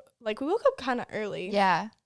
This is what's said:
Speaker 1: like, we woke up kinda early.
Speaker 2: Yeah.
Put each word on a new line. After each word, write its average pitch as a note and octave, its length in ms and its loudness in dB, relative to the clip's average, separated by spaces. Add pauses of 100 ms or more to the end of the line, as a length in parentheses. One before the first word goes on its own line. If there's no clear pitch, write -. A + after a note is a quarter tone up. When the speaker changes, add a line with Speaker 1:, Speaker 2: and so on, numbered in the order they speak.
(200)
Speaker 1:
like, G#3+ 200 -6
we C4+ 60 -4
woke F#4+ 200 -2
up C5 120 2
kinda B3 340 -2
early. F#3 380 -6
Speaker 2:
Yeah. G3 380 4 (160)